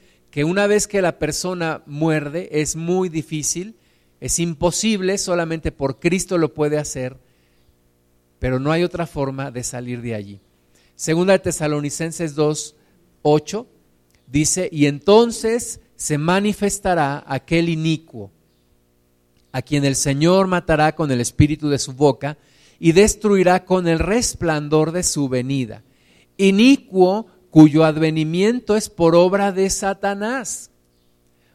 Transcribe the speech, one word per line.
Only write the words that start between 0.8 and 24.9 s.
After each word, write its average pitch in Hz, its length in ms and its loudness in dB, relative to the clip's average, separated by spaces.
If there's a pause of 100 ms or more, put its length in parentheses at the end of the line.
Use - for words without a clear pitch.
que 196 140 -2
la 165 160 -2
persona 160 680 -6
muerde 151 760 -2
es 147 140 -4
muy 175 340 -2
difícil, 160 680 -6 (440)
es - 180 -4
imposible, 175 800 0
solamente 165 540 -4
por 135 280 -6
Cristo 180 380 -2
lo 156 160 0
puede 151 240 0
hacer, 131 400 -8 (1200)
pero 127 220 -2
no 143 120 -2
hay 170 120 0
otra 170 240 -4
forma 135 420 -6
de 123 140 -10
salir 123 380 -10
de 117 120 -6
allí. 101 280 -10 (540)
Segunda 180 380 0
de 185 60 4
Tesalonicenses 151 960 -6
dos, 151 400 -2 (480)
ocho 151 420 0 (640)
dice, 151 440 -2
"Y 147 140 0
entonces 226 920 0 (160)
se 147 240 -4
manifestará 180 1040 0
aquel 170 440 -2
inicuo, 156 600 -4 (1200)
a 127 100 -6
quien 143 220 -2
el 135 100 0
Señor 165 500 2
matará 160 480 0
con 151 160 -4
el 123 120 0
espíritu 147 480 0
de 135 100 0
su 135 140 -10
boca 139 440 0 (420)
y 165 120 4
destruirá 185 720 2
con 185 220 0
el 165 100 2
resplandor 160 960 -2